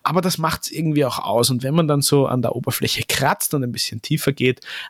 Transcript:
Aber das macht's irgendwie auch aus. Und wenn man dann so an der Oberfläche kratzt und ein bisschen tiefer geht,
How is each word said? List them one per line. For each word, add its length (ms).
Aber 200
das 180
macht's 320
irgendwie 340
auch 140
aus. 320
Und 100
wenn 140
man 120
dann 140
so 240
an 160
der 140
Oberfläche 520
kratzt 460
und 100
ein 80
bisschen 300
tiefer 300
geht, 300